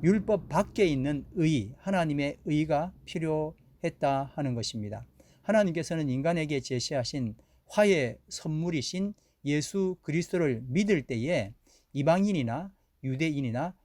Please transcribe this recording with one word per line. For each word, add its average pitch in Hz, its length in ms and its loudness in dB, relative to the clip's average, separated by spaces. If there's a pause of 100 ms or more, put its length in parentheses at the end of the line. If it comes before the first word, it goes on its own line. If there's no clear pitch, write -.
율법 196 460 2
밖에 190 360 2
있는 143 380 2 (120)
의, 156 420 2
하나님의 151 680 0
의가 156 480 0 (120)
필요했다 156 1300 -2
하는 135 220 -2
것입니다. 107 500 -6 (380)
하나님께서는 165 680 0
인간에게 147 520 0
제시하신 123 760 -4 (320)
화해 180 500 2 (100)
선물이신 170 840 -4 (320)
예수 180 560 0
그리스도를 156 680 0
믿을 175 360 2
때에 120 500 -2 (420)
이방인이나 160 800 2 (320)
유대인이나 139 680 -2 (120)